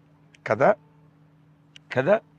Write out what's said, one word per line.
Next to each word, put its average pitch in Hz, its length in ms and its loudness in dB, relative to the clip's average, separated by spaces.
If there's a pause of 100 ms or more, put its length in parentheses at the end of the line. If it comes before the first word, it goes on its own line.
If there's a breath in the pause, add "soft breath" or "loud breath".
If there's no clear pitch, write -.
(460)
కదా, 139 280 2 (1160)
కదా? 151 280 -2 (180)